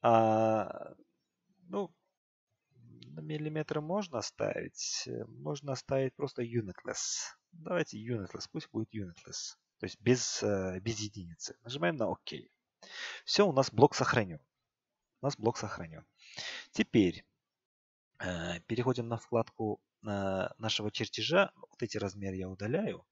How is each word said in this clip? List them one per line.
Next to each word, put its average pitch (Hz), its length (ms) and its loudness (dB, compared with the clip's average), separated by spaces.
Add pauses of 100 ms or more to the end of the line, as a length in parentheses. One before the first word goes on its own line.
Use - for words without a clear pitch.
А, 110 880 4 (680)
ну, 180 280 -6 (840)
на 123 460 -18
миллиметры 151 600 -4
можно 165 380 -4
оставить. - 880 -6
Э, 113 180 -8
можно 139 480 -6
оставить 135 400 0
просто 131 300 -4
"Unitless". - 920 -4 (180)
Давайте 165 460 -4
unitless. 107 540 -6
Пусть - 180 -10
будет 110 240 -6
unitless. - 640 -10 (220)
То 95 80 -6
есть - 120 -10
без, - 440 2
э, 95 380 0
без 110 180 -4
единицы. 101 640 -10
Нажимаем 151 320 -2
на 110 140 0
ок. - 120 -4 (1040)
Все, 202 220 6
у 156 60 2
нас 131 180 4
блок 143 240 8
сохранен. 101 440 2 (840)
У 123 40 -6
нас 143 100 -2
блок 113 220 0
сохранен. 85 480 -8 (680)
Теперь, 101 540 4 (960)
э, 87 420 -4
переходим 120 460 0
на 117 100 -2
вкладку, 113 640 -2 (220)
э, 98 540 -2
нашего 110 320 -2
чертежа. 127 680 0
Вот - 280 -10
эти 113 140 -6
размеры 98 400 -4
я 92 120 -6
удаляю. 110 640 -4